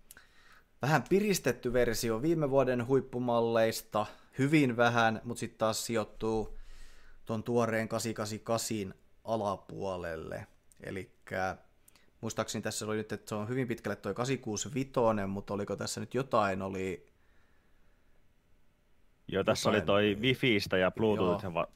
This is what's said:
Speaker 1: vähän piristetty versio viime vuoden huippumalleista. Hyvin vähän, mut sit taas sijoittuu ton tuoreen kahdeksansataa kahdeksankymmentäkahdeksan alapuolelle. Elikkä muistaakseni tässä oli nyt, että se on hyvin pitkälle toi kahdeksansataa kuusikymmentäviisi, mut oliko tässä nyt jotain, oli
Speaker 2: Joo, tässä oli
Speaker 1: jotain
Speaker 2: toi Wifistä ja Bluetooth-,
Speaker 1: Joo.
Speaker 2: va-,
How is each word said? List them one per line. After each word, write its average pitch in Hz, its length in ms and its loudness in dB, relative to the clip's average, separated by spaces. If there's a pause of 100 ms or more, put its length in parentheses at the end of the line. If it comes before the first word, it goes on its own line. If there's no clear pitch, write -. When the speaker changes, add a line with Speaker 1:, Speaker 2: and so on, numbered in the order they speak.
(800)
Speaker 1:
vähän 139 280 2
piristetty 180 640 2
versio 117 480 2
viime 156 280 0
vuoden 127 380 2
huippumalleista. 117 1160 2 (320)
Hyvin 135 400 4
vähän, 117 460 4
mut 120 140 -8
sit - 200 -8
taas 110 280 0
sijoittuu 110 720 -2 (680)
ton 110 180 -4
tuoreen 113 440 2
kahdeksansataa 110 560 -4
kahdeksankymmentäkahdeksan 110 600 -4 (180)
alapuolelle. 95 1200 -4 (360)
Elikkä 95 760 -6 (640)
muistaakseni 110 400 -4
tässä 107 240 -6
oli 107 100 -2
nyt, 107 160 -4
että - 180 -8
se 110 60 -4
on 107 140 -4
hyvin 127 180 -2
pitkälle 104 280 -6
toi 101 180 -6
kahdeksansataa 123 300 -4
kuusikymmentäviisi, 110 840 0
mut 98 240 -6
oliko 101 240 -4
tässä 107 240 -6
nyt 107 140 -8
jotain, 107 480 2
oli 95 540 -6 (2000)
Speaker 2:
Joo, 95 160 0
tässä 107 260 2
oli 107 80 4
Speaker 1:
jotain 90 80 2
Speaker 2:
toi 104 360 4
Wifistä 117 560 2
ja 92 140 4
Bluetooth-, 104 520 2
Speaker 1:
Joo. 92 100 -8
Speaker 2:
va-, 85 220 -2